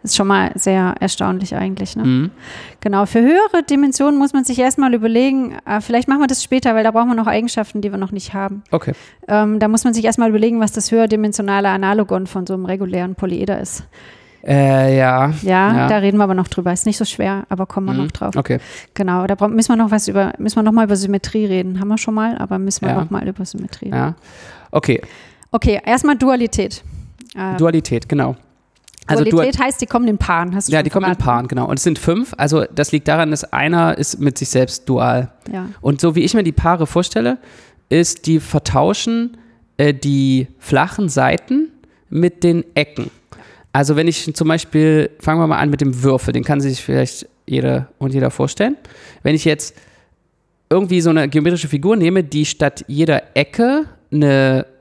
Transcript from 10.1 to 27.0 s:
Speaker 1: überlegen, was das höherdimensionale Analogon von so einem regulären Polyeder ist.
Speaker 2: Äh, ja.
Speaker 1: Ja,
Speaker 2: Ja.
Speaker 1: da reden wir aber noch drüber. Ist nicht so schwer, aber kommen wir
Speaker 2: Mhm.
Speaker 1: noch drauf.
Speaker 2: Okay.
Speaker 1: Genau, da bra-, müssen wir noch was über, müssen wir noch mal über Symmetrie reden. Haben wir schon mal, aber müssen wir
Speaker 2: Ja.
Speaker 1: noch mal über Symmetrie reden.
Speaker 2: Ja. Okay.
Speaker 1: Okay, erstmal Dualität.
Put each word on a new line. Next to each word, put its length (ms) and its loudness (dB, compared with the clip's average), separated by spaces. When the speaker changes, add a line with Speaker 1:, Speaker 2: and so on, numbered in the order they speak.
Speaker 1:
überlegen, 300 2
was 140 0
das 180 -4
höherdimensionale 800 0
Analogon 580 0
von 180 -6
so 80 -6
einem 120 -6
regulären 500 -4
Polyeder 440 -4
ist. 240 -10
Speaker 2:
Äh, 480 4
ja. 460 4
Speaker 1:
Ja, 340 2
Speaker 2:
Ja. 120 2
Speaker 1:
da 100 2
reden 200 2
wir 80 4
aber 100 0
noch 140 -2
drüber. 220 -2
Ist 140 -4
nicht 120 0
so 80 -2
schwer, 440 -4
aber 160 -4
kommen 220 -6
wir 60 -2
Speaker 2:
Mhm. 100 -2
Speaker 1:
noch 80 -4
drauf. 240 -8
Speaker 2:
Okay. 240 -2
Speaker 1:
Genau, 320 -2
da 80 -2
bra-, 140 0
müssen 220 0
wir 60 4
noch 140 2
was 180 0
über, 300 0
müssen 200 -2
wir 60 2
noch 80 4
mal 140 4
über 120 0
Symmetrie 500 -2
reden. 320 -2
Haben 80 -2
wir 100 0
schon 160 -4
mal, 240 -2
aber 220 -4
müssen 260 -4
wir 40 0
Speaker 2:
Ja. 120 0
Speaker 1:
noch 80 -6
mal 180 -4
über 160 -8
Symmetrie 420 -12
reden. 120 -6
Speaker 2:
Ja. 180 -2
Okay. 320 0
Speaker 1:
Okay, 340 0
erstmal 320 2
Dualität. 680 0